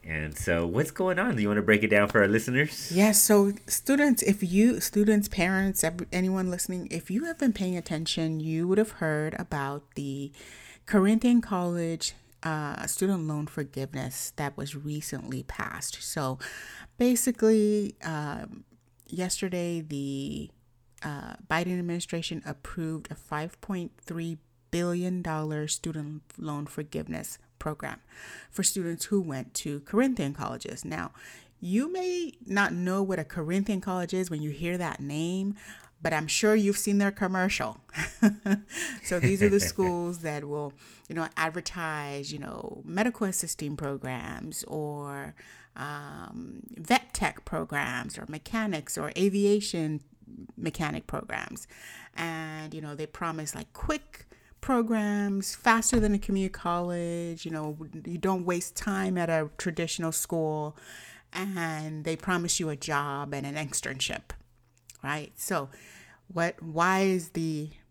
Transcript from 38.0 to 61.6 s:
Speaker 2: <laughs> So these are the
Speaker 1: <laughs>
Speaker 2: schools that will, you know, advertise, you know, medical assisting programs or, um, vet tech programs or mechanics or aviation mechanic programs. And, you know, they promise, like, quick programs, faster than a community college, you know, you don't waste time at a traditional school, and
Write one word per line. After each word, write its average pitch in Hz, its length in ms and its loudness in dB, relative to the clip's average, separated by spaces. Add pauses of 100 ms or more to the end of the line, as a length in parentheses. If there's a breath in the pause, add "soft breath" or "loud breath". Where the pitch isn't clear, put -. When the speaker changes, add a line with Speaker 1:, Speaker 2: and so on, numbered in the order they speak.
Speaker 2:
<laughs> 208 100 10 (720 loud breath)
So 180 160 0
these 190 220 6
are 208 60 8
the 202 120 6
Speaker 1:
<laughs> - 120 0
Speaker 2:
schools 175 480 0
that 147 240 -4
will, 147 280 -6 (360 loud breath)
you 160 60 -10
know, 160 220 -2
advertise, 156 960 -4
you 147 60 -8
know, - 460 -10
medical 190 420 0
assisting 156 500 -4
programs 139 880 -6
or, 147 720 -8 (420 loud breath)
um, 147 840 -12 (140)
vet - 360 2
tech - 320 -2
programs 143 720 -4
or - 100 -10
mechanics 170 720 -4
or 151 180 -6
aviation 196 840 2 (560)
mechanic 156 500 -4
programs. - 600 -8 (480 loud breath)
And, 156 580 -8
you 160 60 -8
know, 147 140 -10
they 151 120 -6
promise, 160 480 -6
like, - 180 -10
quick - 540 -4 (340 soft breath)
programs, 208 960 0
faster 226 420 4
than 214 160 4
a 202 60 2
community 190 320 0
college, 170 920 -4
you 170 60 -6
know, 151 260 -4 (300)
you 170 100 -4
don't 185 280 2
waste 175 320 0
time 190 420 0
at 170 100 2
a 156 300 2
traditional 165 540 -2
school, 151 640 -2 (560 loud breath)
and 160 720 -4